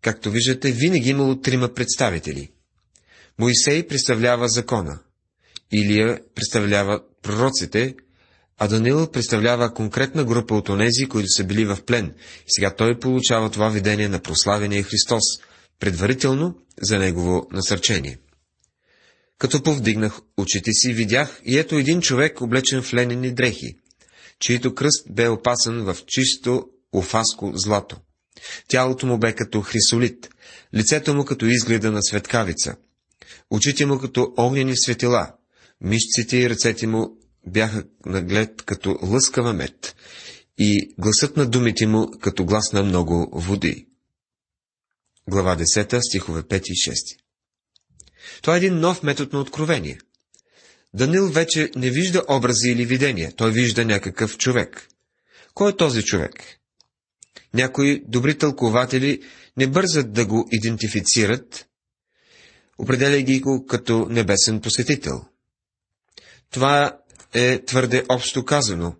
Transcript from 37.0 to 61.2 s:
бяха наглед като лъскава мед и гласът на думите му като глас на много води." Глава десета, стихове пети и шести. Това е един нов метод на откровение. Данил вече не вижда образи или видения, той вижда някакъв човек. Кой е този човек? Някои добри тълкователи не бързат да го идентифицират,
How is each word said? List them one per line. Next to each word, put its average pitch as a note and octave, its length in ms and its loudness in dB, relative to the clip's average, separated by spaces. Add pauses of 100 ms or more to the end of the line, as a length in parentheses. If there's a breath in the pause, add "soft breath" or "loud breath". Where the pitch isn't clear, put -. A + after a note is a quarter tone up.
бяха G#2+ 380 0 (220)
наглед F#2+ 560 -2
като F#2+ 400 -4
лъскава A#2 500 0
мед - 440 -8 (600 loud breath)
и G#2 400 2
гласът G#2+ 380 0
на C#3+ 100 2
думите A#2 400 2
му A2 240 2 (100)
като F#2+ 240 -2
глас G#2 280 0
на G2 100 2
много E2+ 500 2
води." F2 560 -4 (1400)
Глава F#2 280 2
десета, G#2 460 2
стихове E2 400 -4
пети F2+ 300 -4
и F2+ 120 -2
шести. - 320 -8 (1300 loud breath)
Това D#3+ 120 2
е - 20 4
един F3+ 220 2
нов F3 240 2
метод C#3+ 300 -2
на C#3 80 -2
откровение. C3+ 580 -4 (960 soft breath)
Данил E3 340 2
вече D#3+ 480 0
не B2+ 140 -2
вижда F3 380 0
образи B2 400 2
или A#2+ 160 2
видения, B2 520 0
той A2+ 160 2
вижда A#2 320 2
някакъв G#2 520 -2
човек. - 520 -2 (680 soft breath)
Кой G3+ 180 2
е G3 40 -6
този C3 260 2
човек? F#2 300 -2 (1200 loud breath)
Някои C#3 540 0
добри B2 300 0
тълкователи C3 840 0 (340 loud breath)
не C3 100 2
бързат D3+ 460 0
да A2+ 140 0
го A2 260 0
идентифицират, A2 1160 -2 (1080 soft breath)